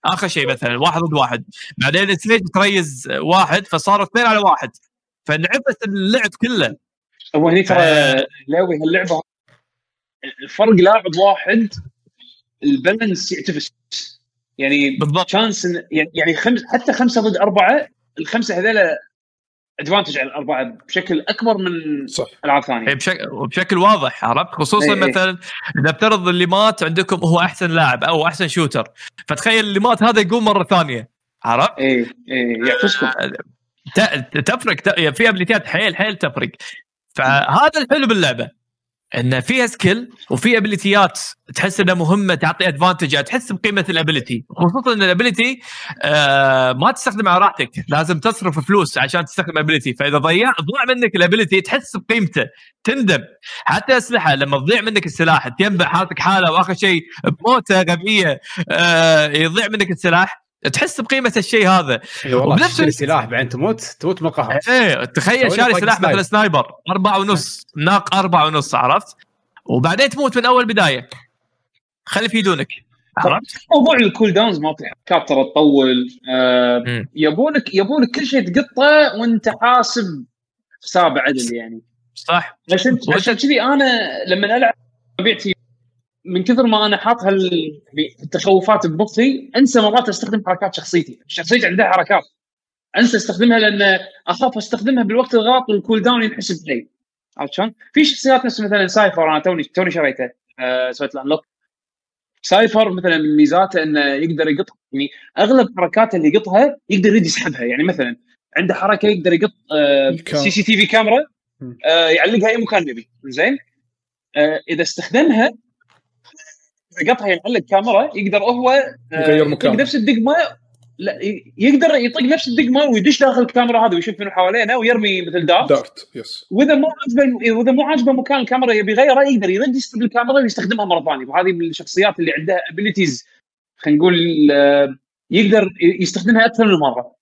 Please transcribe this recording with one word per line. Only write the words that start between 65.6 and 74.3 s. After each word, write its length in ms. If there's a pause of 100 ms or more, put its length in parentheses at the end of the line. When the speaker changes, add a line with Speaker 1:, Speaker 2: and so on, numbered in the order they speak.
Speaker 4:
طق 60
Speaker 1:
سلاح 200
مثل 100
Speaker 4:
سنايب. 120
Speaker 1:
سنايبر، 500 (180)
أربعة 300
ونص، 480 (100)
ناق 380
أربعة 300
ونص، 300
عرفت؟ 400 (500)
وبعدين 440
تموت 280
من 80
أول 200
بداية. 440 (960)
خلي 200
يفيدونك، 420 (500)
عرفت؟ 400 (180)
Speaker 2:
موضوع 200
الكول 360